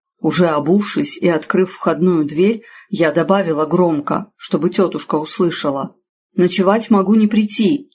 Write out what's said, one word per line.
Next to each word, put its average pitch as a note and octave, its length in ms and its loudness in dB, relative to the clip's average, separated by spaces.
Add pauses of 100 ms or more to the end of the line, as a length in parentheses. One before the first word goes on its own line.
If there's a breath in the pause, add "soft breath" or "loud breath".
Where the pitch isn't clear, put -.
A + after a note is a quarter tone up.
(200)
Уже E3 280 0
обувшись D#3 720 0
и - 100 0
открыв F3+ 440 0
входную E3 520 0
дверь, F#3 380 0 (260 loud breath)
я D#3+ 220 0
добавила E3 560 0
громко, D#3+ 720 -2
чтобы E3 340 -4
тетушка E3 460 -2
услышала: D3+ 800 -4 (380)
«Ночевать G3 560 2
могу G3+ 240 4
не G#3+ 120 4
прийти, G#3 680 0